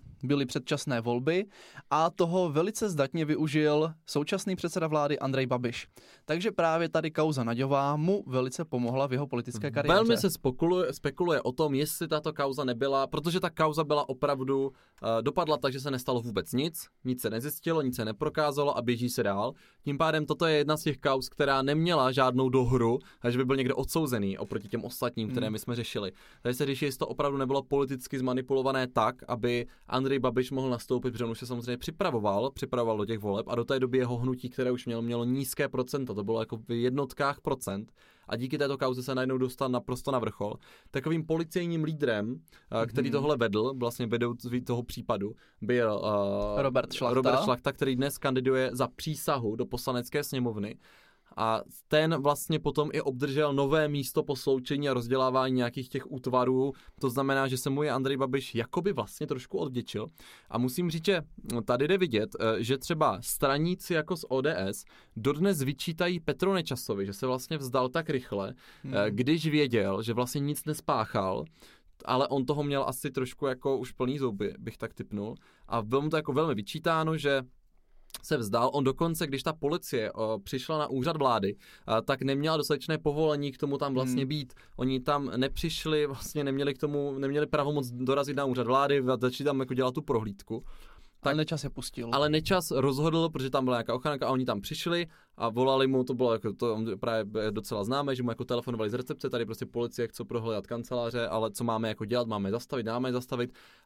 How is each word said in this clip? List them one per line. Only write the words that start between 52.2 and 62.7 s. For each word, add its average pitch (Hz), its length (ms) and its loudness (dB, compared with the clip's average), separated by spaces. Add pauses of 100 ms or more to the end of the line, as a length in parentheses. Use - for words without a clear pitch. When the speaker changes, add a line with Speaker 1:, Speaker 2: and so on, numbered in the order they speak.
Speaker 2:
vlastně 147 360 2
potom 151 340 0
i - 80 -2
obdržel 139 540 0
nové 143 340 4
místo 147 340 -2
po 143 140 -2
sloučení 139 520 0
a 135 60 2
rozdělávání 131 640 2
nějakých 123 320 -2
těch - 240 -8
útvarů. 127 600 2 (280)
To 135 100 0
znamená, 135 380 2
že 127 80 -2
se 135 140 -2
mu 139 120 0
je 151 80 0
Andrej 135 260 0
Babiš 131 380 -2
jakoby 165 380 0
vlastně 117 340 -6
trošku 139 320 -4
odvděčil. 123 480 -4 (440)
A - 80 -4
musím 127 320 0
říct, 160 140 -4
že 185 180 2 (420)
tady 127 240 2
jde 190 100 4
vidět, 113 420 0
eh, 110 220 2
že 127 160 0